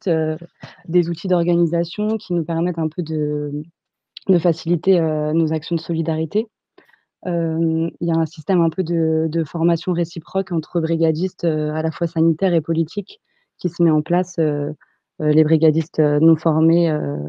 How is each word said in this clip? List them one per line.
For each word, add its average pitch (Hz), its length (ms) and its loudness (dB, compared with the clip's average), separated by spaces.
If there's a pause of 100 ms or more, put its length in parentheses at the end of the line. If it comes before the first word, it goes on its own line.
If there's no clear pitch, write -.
euh, 160 280 0 (540)
des 165 200 2
outils 175 200 -6
d'organisation 170 880 0
qui - 160 -8
nous 170 100 0
permettent 170 360 -2
un 156 100 -2
peu 170 140 -6
de, 147 500 -4 (720)
de 185 120 4
faciliter, 170 600 0
euh, 156 320 0
nos 160 220 0
actions 160 220 -4
de 165 60 -2
solidarité. 160 640 -2 (800)
Euh, 165 640 0 (100)
il 165 80 -4
y 170 40 0
a 160 40 2
un 165 100 2
système 175 360 0
un 165 80 4
peu 175 120 -2
de, 160 460 0
de 160 160 -2
formation 170 480 0
réciproque 175 640 -4
entre 170 260 -4
brigadistes, 160 640 -2
euh, 156 300 -2
à 156 80 -2
la 160 100 -2
fois 170 160 -4
sanitaires 165 460 2
et 165 80 2
politiques, 165 580 -4 (380)
qui - 100 -2
se 170 160 -2
met 165 80 4
en 156 100 2
place. 175 380 -2
Euh, 147 320 -2 (500)
euh, 151 120 2
les 156 100 6
brigadistes, 156 560 2
euh, 147 220 2
non 160 160 6
formés, 160 520 2
euh, 147 280 -4 (120)